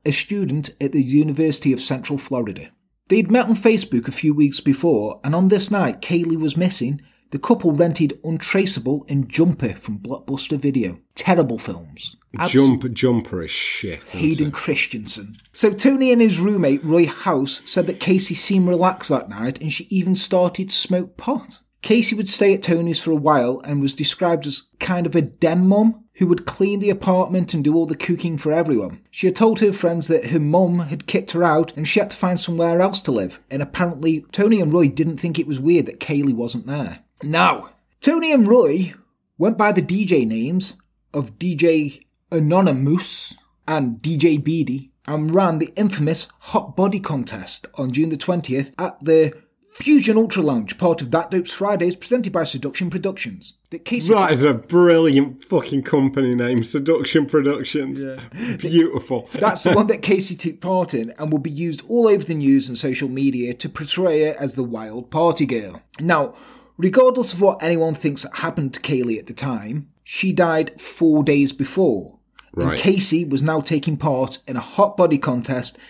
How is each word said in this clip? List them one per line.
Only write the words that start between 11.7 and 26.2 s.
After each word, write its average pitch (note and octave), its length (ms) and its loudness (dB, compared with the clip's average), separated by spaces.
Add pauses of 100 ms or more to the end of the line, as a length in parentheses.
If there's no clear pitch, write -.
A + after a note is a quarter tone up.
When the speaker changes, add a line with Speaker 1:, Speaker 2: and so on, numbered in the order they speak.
Speaker 1:
Abs- G2 140 -4
Speaker 2:
Jump-, B2+ 400 4
Jumper A2+ 500 0
is D#2 80 -10
shit, - 560 -8
isn't - 140 -10
Speaker 1:
Hayden D#3 280 0
Speaker 2:
it? C#3 60 -8
Speaker 1:
Christensen. G#2+ 800 -6 (160)
So G#3 200 2
Tony C4 400 4
and A#3 100 6
his G3 160 4
roommate, E3 460 2
Roy E3 220 4
House, C#3 580 -4
said E3+ 240 -2
that - 100 -6
Casey F#3 380 0
seemed F#3+ 320 2
relaxed F3+ 420 0
that C3+ 180 -2
night, A2 320 -6
and D#3 120 -6
she - 180 -10
even F#3 240 0
started F#3 560 -2
to - 60 -4
smoke F3+ 400 -4
pot. - 420 -8 (240)
Casey A3+ 320 2
would G3+ 140 -6
stay G3 260 4
at G3 80 -6
Tony's E3+ 380 0
for E3 100 -4
a D#3+ 60 2
while C#3 480 2
and C#3+ 180 -4
was C3+ 120 -2
described D#3 520 -2
as - 220 -10 (100)
kind F3 280 -2
of D#3+ 100 0
a E3 60 4
den E3+ 440 2
mum G#3+ 380 4 (120)
who F#3 100 2